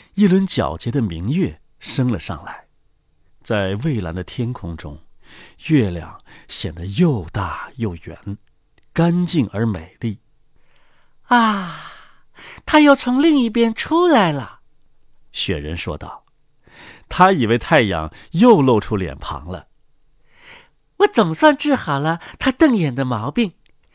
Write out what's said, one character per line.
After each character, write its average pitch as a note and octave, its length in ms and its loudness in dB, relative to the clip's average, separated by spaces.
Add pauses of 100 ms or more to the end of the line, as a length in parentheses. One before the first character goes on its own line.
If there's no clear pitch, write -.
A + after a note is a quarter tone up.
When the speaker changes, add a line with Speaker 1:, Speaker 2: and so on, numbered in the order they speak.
(140)
Speaker 1:
一 G3+ 120 4
轮 F#3+ 200 4
皎 E2 320 -2
洁 - 120 -6
的 C3 120 0
明 F2+ 280 -4
月 D3+ 300 -4 (180)
升 - 320 -2
了 G2 80 -2
上 E2 260 -10
来。 - 220 -18 (760)
在 G2 340 -2
蔚 B2+ 240 -2
蓝 E2+ 140 -6
的 F2+ 100 -6
天 A#2+ 280 -6
空 E2+ 240 -10
中， D2 220 -14 (680)
月 B2+ 240 2
亮 E2+ 280 -10 (300)
显 - 260 -6
得 E2+ 120 -12
又 A2 440 0
大 F2+ 460 -8
又 G#3 180 -4
圆， E2+ 440 -14 (540)
干 F3 320 2
净 D3+ 280 0
而 G#2+ 140 -2
美 F2+ 340 -6
丽。 A2 200 -6 (1040)
Speaker 2:
啊， G#3 680 0 (760)
他 D4+ 140 4
又 D4 140 8
从 B3+ 280 -2
另 D#4 160 4
一 A#3+ 100 2
边 A3+ 260 0
出 E4+ 320 0
来 A3 260 4
了， C3 280 -8 (720)
Speaker 1:
雪 - 260 -4
人 D2+ 180 -8
说 E2 200 -8
道。 - 280 -16 (840)
他 F#3 220 4
以 C#3 140 0
为 A2+ 100 2
太 C#3 260 2
阳 E2 300 -2 (200)
又 G3+ 280 6
露 B2+ 180 4
出 - 160 -4
脸 E2+ 220 -6
庞 C#2+ 320 -12
了。 F2 200 -14 (1300)
Speaker 2:
我 G4+ 80 4
总 F#3 280 2
算 D4 220 4
治 D4 180 0
好 C#3+ 240 -4
了 D#3+ 220 -2 (180)
他 C4 140 0
瞪 C4+ 240 4
眼 D#3 180 0
的 C3 120 -4
毛 A#2 240 -4
病。 G3+ 240 -2 (400)